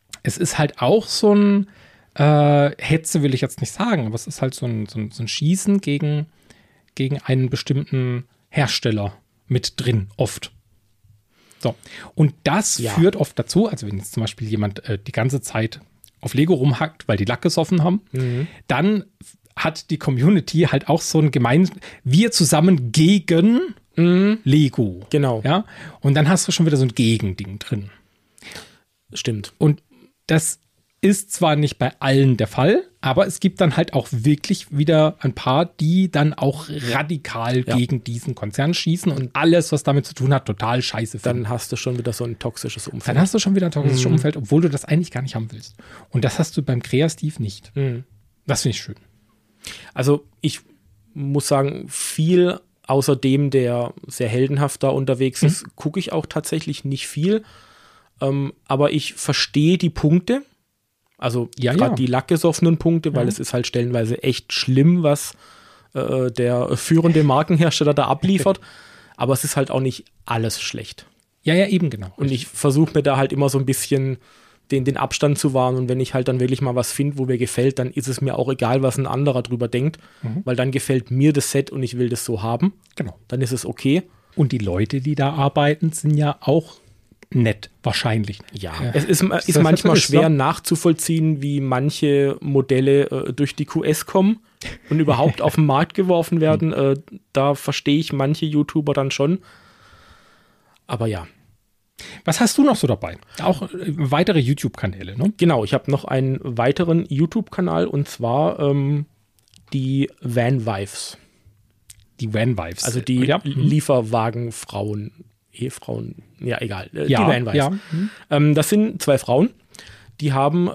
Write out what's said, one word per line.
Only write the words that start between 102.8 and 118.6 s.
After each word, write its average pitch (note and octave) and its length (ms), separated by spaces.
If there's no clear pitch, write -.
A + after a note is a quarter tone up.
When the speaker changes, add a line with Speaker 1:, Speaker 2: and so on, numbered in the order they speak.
Speaker 1:
dabei? G2+ 300
Auch, F3 200
äh, - 60
weitere D#3+ 420
YouTube-Kanäle, G#2 760
ne? F#3 220
Speaker 2:
Genau, D3 260
ich - 80
habe C3+ 180
noch C#3+ 140
einen C3 380
weiteren C#3+ 640
YouTube-Kanal E3+ 800
und C#3+ 220
zwar, B2 520
ähm, C#3+ 460
die C3+ 380
Van A#2+ 460
Wives. G2+ 500
Speaker 1:
Die A2 140
Van A2+ 240
Wives. F2 260
Speaker 2:
Also B2 160
die B2+ 240
Speaker 1:
Ja. C#3+ 180
Mhm. C#3 140
Speaker 2:
Lieferwagenfrauen, A2+ 1600
Ehefrauen, - 640
ja B2 220
egal, G2+ 340
äh, - 160
Speaker 1:
Ja, A2 140
Speaker 2:
die B2+ 80
Van B2 140
Wives. G#2+ 100
Speaker 1:
ja. C#3+ 140
Mhm. F#3+ 400
Speaker 2:
Ähm, D3 240
das D3+ 140